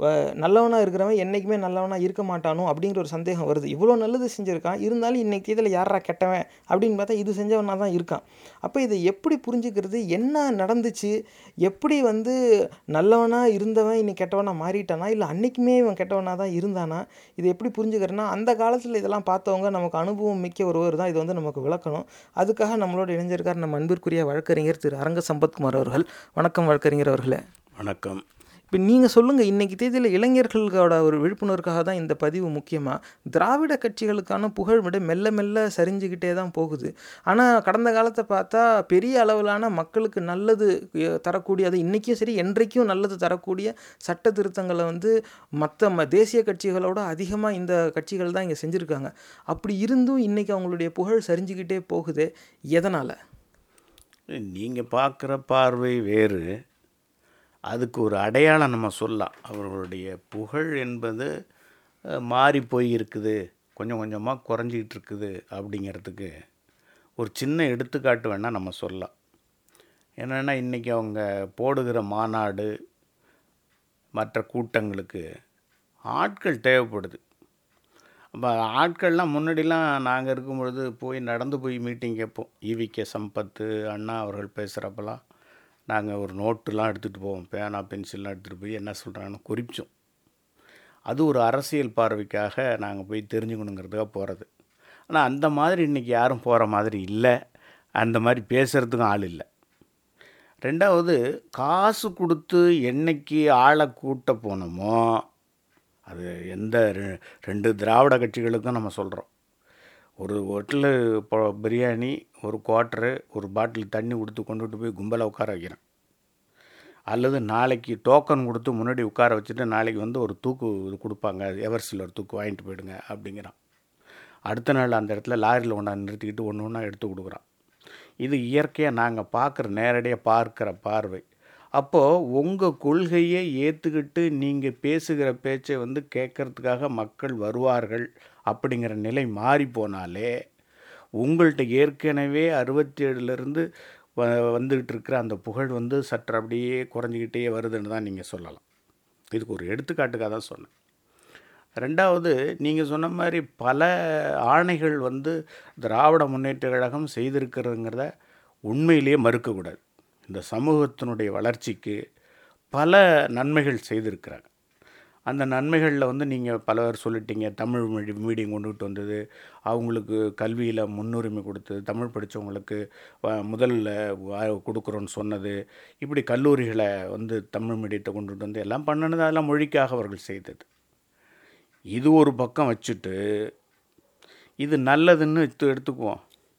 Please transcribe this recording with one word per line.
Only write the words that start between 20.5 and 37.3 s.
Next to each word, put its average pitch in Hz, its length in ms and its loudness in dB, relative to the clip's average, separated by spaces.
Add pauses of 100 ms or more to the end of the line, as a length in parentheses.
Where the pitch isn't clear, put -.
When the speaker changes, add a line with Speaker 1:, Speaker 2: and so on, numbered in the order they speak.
Speaker 1:
ஒருவர் 170 320 2
தான் 180 120 0
இது 160 100 0
வந்து 165 160 -2
நமக்கு 151 260 -4
விளக்கணும். 156 460 -4 (300)
அதுக்காக 214 400 2
நம்மளோட 185 320 0
இணைஞ்சிருக்கார் 175 460 -2
நம்ம 160 220 -2
அன்பிற்குரிய 165 480 0
வழக்கறிஞர் 156 540 0
திரு 143 180 -2
அரங்க 165 320 -2
சம்பத்குமார் 151 460 2
அவர்கள். 131 320 2 (280)
வணக்கம் 165 320 2
வழக்கறிஞர் 147 420 6
அவர்களே. 131 320 2 (360)
Speaker 2:
வணக்கம். 98 460 -6 (500)
Speaker 1:
இப்ப 185 120 2
நீங்க 247 240 8
சொல்லுங்க, 247 360 6
இன்னைக்கு 196 320 2
தேதியில 247 340 2
இளைஞர்களோட 202 920 4
ஒரு 156 180 6
விழிப்புணர்வுக்காக 175 640 0
தான் 185 140 0
இந்த 160 180 -2
பதிவு 165 340 0
முக்கியமா? 143 520 -4 (300)
திராவிட 277 480 2
கட்சிகளுக்கான 208 720 -2
புகழ் 214 320 2
விட 185 180 0
மெல்ல 185 320 0
மெல்ல 208 460 0
சரிஞ்சுக்கிட்டே 180 580 0
தான் 185 160 -4
போகுது. 156 440 -4 (280)
ஆனா, 233 380 6